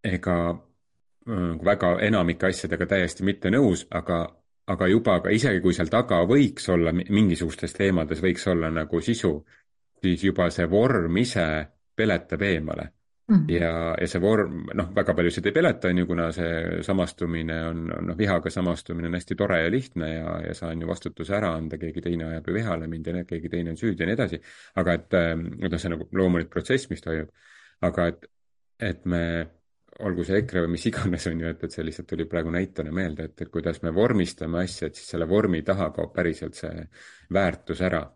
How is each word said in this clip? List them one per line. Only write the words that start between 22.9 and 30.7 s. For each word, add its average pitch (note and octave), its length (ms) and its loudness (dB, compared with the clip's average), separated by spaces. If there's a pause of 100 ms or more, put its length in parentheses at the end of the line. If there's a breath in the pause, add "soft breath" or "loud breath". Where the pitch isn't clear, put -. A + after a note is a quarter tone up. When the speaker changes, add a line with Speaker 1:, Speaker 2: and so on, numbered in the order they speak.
Speaker 1:
ja F2 160 -4
keegi E2+ 240 -8
teine E2+ 240 -4
on D#2 80 -8
süüdi F#2+ 240 0
ja F2+ 60 2
nii A#2 80 0
edasi. F2 220 -2 (360 loud breath)
Aga F2 220 2
et, - 180 -2
ähm, E2 380 2
noh, F2 240 -2
see E2+ 100 -4
on E2+ 80 -2
nagu E2 160 -10
loomulik F2+ 400 2
protsess, B2+ 380 0
mis E2+ 100 -6
toimub. D#2+ 300 -4 (500 soft breath)
Aga F2 280 2
et, - 180 -8 (540)
et F#2 260 -4
me, F2 160 0 (840)
olgu F2+ 220 -2
see G2 160 4
ekre F2+ 240 0
või E2+ 80 0